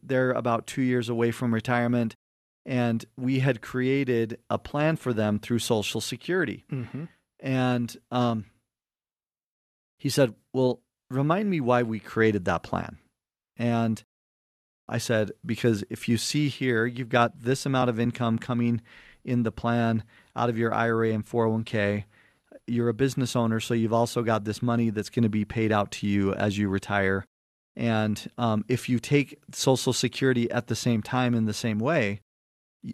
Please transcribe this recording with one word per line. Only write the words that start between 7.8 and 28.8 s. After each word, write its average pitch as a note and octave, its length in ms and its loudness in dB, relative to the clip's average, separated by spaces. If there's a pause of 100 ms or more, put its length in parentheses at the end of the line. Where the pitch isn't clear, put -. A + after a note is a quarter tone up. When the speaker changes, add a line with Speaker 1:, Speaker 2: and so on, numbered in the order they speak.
Speaker 1:
um, A#2+ 340 0 (1500)
he C#3+ 120 -4
said, B2+ 260 2 (180)
"Well, B2+ 280 2 (280)
remind D#3+ 400 0
me F3+ 100 0
why B2 220 4
we A2 180 -2
created G#2 460 2
that F2 160 0
plan." E2+ 360 -6 (600)
And A#2 460 0 (840)
I A#2 100 -4
said, A2 340 0 (140)
"Because A2+ 440 2
if - 200 -6
you A#2+ 80 4
see D3 320 0
here, A#2+ 360 0
you've A#2+ 240 -6
got A#2+ 300 2
this B2+ 260 -2
amount B2+ 240 2
of A2+ 100 -2
income A#2 380 0
coming A#2+ 440 0 (420)
in A#2+ 200 0
the A2 80 0
plan A#2 520 0 (320)
out A#2+ 140 0
of A#2 80 -2
your A2+ 160 2
I A2+ 160 2
R A2+ 160 2
A A2+ 80 2
and G#2+ 120 -2
four A#2 200 0
oh A2+ 60 2
one A2 120 -2
K. G#2 420 -2 (640)
You're A#2 220 0
a A#2 40 0
business C3 420 0
owner, A2+ 260 2
so - 120 -4
you've A2+ 200 2
also A#2 300 2
got A2 200 0
this G#2+ 180 -4
money A#2 280 2
that's G#2 200 -4
gonna A#2 200 2
be G#2 160 0
paid A2 260 0
out G#2 200 2
to - 160 -6
you G2 260 2
as G2+ 240 0
you G2+ 100 2
retire. G2 580 0 (500)
And, A2 640 -2
um, A2 300 0
if B2 220 -2